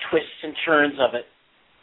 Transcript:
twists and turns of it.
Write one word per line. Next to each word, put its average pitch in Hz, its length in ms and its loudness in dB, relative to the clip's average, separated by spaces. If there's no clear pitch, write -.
twists - 340 -2
and 156 100 -10
turns 147 340 4
of 120 140 2
it. 120 120 -8